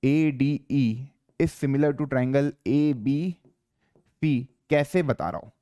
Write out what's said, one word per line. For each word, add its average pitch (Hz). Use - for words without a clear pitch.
एडीई 139
is 165
similar 143
to 147
triangle 135
एबीसी। 143
कैसे 151
बता 110
रहा -
हूँ? -